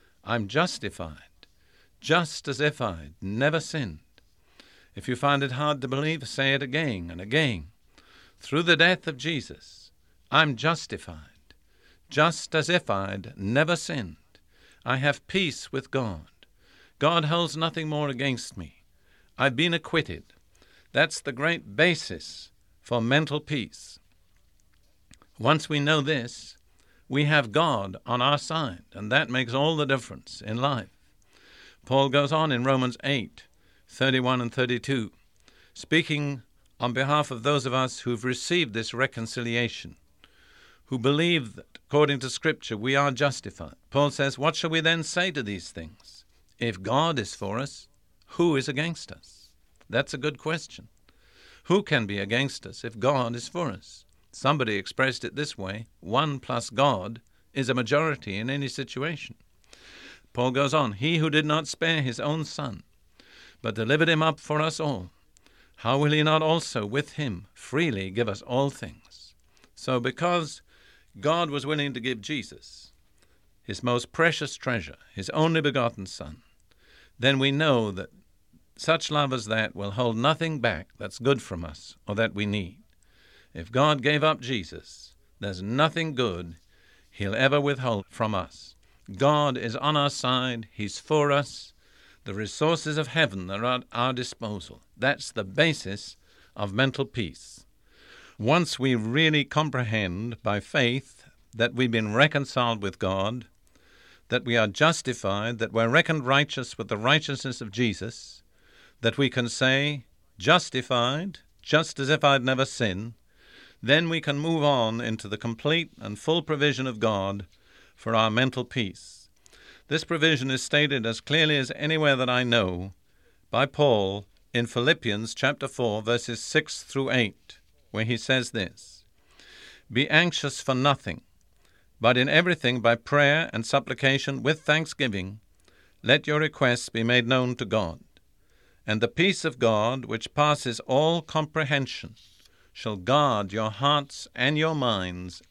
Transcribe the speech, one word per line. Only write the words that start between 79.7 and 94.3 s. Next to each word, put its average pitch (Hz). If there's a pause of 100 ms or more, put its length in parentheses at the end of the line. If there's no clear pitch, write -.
will 101
hold 113
nothing 151
back 101
that's 101
good 131
from 85
us - (100)
or 104
that 110
we 104
need. 101 (680)
If -
God 143
gave 143
up 156
Jesus, 117 (260)
there's 98
nothing 151
good 90 (540)
he'll 101
ever 135
withhold 127
from 107
us. - (400)
God 143
is 117
on 143
our 143
side. 127
He's -
for 147
us. - (520)
The 104
resources 151
of 151
heaven 101
are 104
at 127
our 123
disposal. 113 (140)